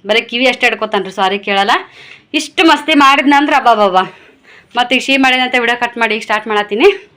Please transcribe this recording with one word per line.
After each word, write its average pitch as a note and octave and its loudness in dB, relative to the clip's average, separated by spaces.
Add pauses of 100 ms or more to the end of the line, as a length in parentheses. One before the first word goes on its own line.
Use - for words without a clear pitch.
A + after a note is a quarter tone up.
ಬರೀ A3+ 0
ಕಿವಿ B3 -2
ಅಷ್ಟೇ B3 -2
ಹಿಡ್ಕೊತಾನ್ರಿ, G#3+ -4
ಸಾರಿ G3 0
ಕೇಳಲ್ಲ. G3+ 0 (640)
ಇಷ್ಟು - -4
ಮಸ್ತಿ D4 0 (100)
ಮಾಡಿದ್ನಂದ್ರ C#4+ 2
ಅಬ್ಬಬ್ಬಬ್ಬ. G#3 2 (760)
ಮತ್ತೆ B3 -2
ಈಗ B3 -2
ಶೀ C4+ 0 (100)
ಮಾಡಿದಂತೆ B3+ 0
ವಿಡಿಯೋ A#3+ 0
ಕಟ್ A#3+ -6
ಮಾಡಿ G#3+ 0
ಈಗ A3 -8
ಸ್ಟಾರ್ಟ್ G#3+ -4
ಮಾಡತ್ತೀನಿ. G#3 0 (300)